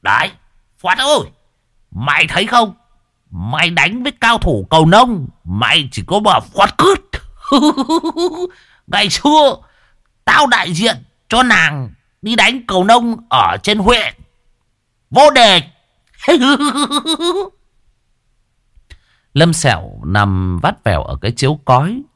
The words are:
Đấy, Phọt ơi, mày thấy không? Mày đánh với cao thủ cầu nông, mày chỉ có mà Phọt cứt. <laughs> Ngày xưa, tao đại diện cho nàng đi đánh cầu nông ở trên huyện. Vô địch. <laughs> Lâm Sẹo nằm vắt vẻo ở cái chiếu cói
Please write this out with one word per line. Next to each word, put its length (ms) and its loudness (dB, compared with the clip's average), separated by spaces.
Đấy, 280 -2
Phọt 200 -4
ơi, 220 0
mày 360 -2
thấy 200 -2
không? 280 0
Mày 400 -4
đánh 320 -2
với 100 -4
cao 260 -2
thủ 320 -2
cầu 160 4
nông, 400 4
mày 480 -2
chỉ 140 -10
có 140 -2
mà 200 2
Phọt 380 -2
cứt. 260 2
<laughs> 1400 -2
Ngày 240 -4
xưa, 460 2
tao 220 2
đại 260 -2
diện 240 -2
cho 140 0
nàng 520 0
đi 140 -4
đánh 300 0
cầu 180 0
nông 320 2
ở 340 0
trên 160 -2
huyện. 360 0
Vô 200 6
địch. 340 4
<laughs> 1200 -2
Lâm 180 2
Sẹo 520 -4
nằm 580 0
vắt 220 -4
vẻo 180 0
ở 180 -10
cái 120 -4
chiếu 320 -2
cói 380 0